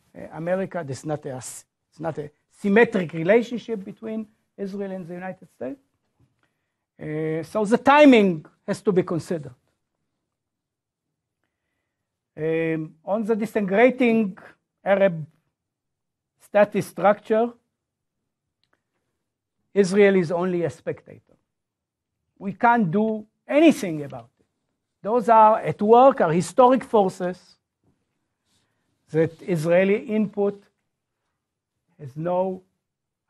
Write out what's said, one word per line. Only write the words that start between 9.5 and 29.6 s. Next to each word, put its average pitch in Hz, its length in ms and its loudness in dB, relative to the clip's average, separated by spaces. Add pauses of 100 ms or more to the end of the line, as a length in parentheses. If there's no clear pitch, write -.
Um, 160 580 -4 (100)
on 208 200 -4
the 226 100 -2
disintegrating 220 1040 0 (480)
Arab 190 420 0 (1160)
status 202 420 0
structure, 214 640 -2 (2250)
Israel 196 420 4
is 175 140 0
only 175 340 -4
a 147 60 -4
spectator. - 680 -16 (1000)
We 190 140 -10
can't 233 380 0
do 214 360 -4 (220)
anything 240 540 2
about 127 260 -16 (100)
it. - 80 -20 (560)
Those 226 280 0
are 220 300 8
at - 200 -6
work, 247 400 6
are 175 100 0
historic 247 540 2
forces 185 540 -2 (1700)
that 156 220 -2 (100)
Israeli 180 540 0